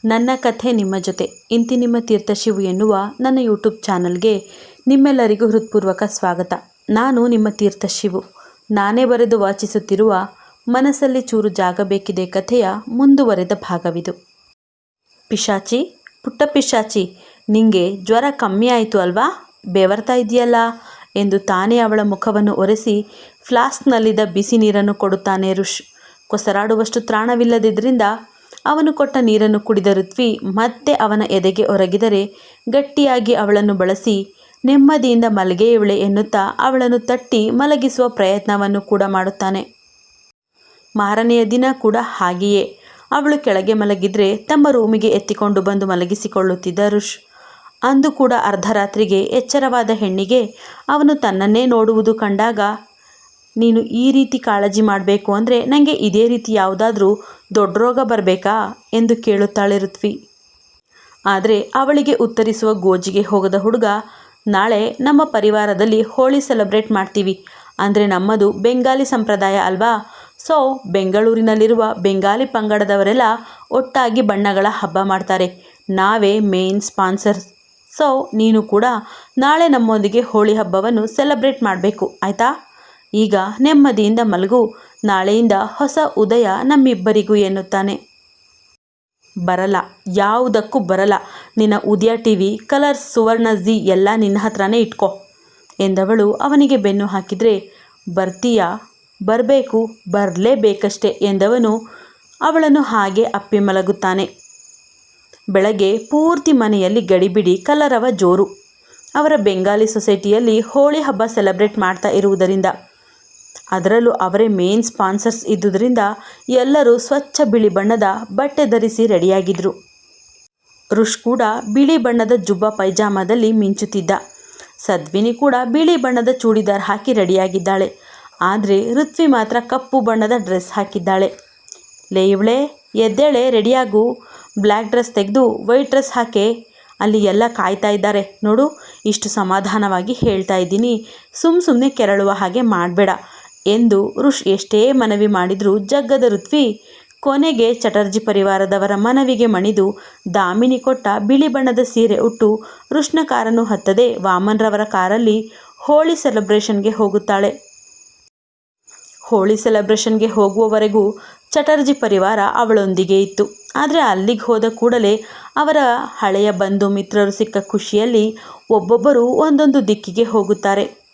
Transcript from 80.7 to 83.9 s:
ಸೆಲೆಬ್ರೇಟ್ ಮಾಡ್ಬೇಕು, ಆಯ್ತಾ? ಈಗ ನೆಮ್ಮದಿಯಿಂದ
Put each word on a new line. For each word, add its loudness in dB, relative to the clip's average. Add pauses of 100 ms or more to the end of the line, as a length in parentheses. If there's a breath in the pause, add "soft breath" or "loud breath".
ಸೆಲೆಬ್ರೇಟ್ -2
ಮಾಡ್ಬೇಕು, -4
ಆಯ್ತಾ? -2 (520 soft breath)
ಈಗ 0 (240)
ನೆಮ್ಮದಿಯಿಂದ 4